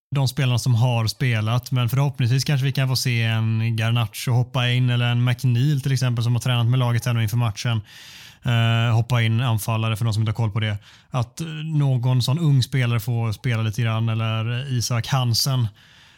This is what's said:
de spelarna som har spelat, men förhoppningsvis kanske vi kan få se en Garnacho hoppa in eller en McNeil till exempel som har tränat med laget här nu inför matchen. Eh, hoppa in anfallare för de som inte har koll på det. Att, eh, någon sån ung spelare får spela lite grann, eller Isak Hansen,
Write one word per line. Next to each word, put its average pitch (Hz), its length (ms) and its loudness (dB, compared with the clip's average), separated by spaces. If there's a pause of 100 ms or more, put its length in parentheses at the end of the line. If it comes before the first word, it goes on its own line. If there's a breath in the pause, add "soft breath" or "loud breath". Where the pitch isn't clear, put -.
(140)
de 139 140 0
spelarna 123 300 0
som 123 160 2
har 117 320 2
spelat, 113 640 -2
men 123 180 0
förhoppningsvis 131 560 0
kanske 139 200 0
vi 139 80 0
kan 135 160 0
få 131 80 0
se 117 260 0
en 113 540 0
Garnacho 113 540 -2
hoppa 123 400 0
in 123 200 2
eller 120 160 0
en 120 180 2
McNeil 123 580 2
till 139 100 -2
exempel 120 320 0
som 120 100 0
har 117 60 0
tränat 120 260 0
med 127 120 2
laget 120 280 0
här 123 80 0
nu 113 80 0
inför 107 140 -2
matchen. 117 440 -2 (640 loud breath)
Eh, 117 520 2
hoppa 117 280 2
in 113 180 2
anfallare 113 560 -2
för 113 80 -2
de 113 100 0
som 110 80 0
inte 110 80 0
har 104 60 -4
koll 113 140 0
på 110 100 -2
det. 107 180 -2 (320 loud breath)
Att, 120 300 -4
eh, 165 60 -6
någon 143 760 0
sån 131 160 0
ung 143 240 4
spelare 120 380 0
får 117 320 -2
spela 113 300 -2
lite 113 200 -2
grann, 113 260 0
eller 113 640 -2
Isak 120 340 -2
Hansen, 127 640 0 (500 loud breath)